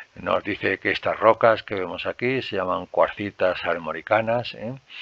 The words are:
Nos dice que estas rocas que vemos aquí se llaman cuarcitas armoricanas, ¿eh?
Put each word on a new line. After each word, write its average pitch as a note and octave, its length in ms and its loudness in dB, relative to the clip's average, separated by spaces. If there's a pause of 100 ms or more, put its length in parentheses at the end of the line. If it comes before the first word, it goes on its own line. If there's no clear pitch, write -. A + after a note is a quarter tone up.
(160)
Nos F2+ 280 -2
dice G2 360 -2
que G2+ 120 0
estas - 280 -2
rocas A2 420 6
que - 140 -8
vemos F2+ 320 -6
aquí B2 340 -2
se - 140 -6
llaman F2+ 320 -2
cuarcitas F2+ 760 0
armoricanas, F#2 920 -2
¿eh? A2+ 180 -8 (280)